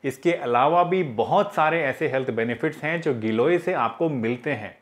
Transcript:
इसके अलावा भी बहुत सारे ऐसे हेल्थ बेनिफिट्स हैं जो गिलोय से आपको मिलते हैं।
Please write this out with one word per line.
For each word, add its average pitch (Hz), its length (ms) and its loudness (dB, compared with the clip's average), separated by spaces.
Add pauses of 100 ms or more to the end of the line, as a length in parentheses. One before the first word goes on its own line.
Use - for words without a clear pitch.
इसके 139 300 0
अलावा 143 500 4
भी 185 180 2 (120)
बहुत 151 400 0
सारे 160 280 2
ऐसे 143 260 -2
हेल्थ 131 240 -2
बेनिफिट्स 117 520 -4
हैं 165 180 -4
जो 156 120 0
गिलोय 117 460 2
से 180 160 -2
आपको 143 340 0
मिलते 123 420 -2
हैं। 113 300 -8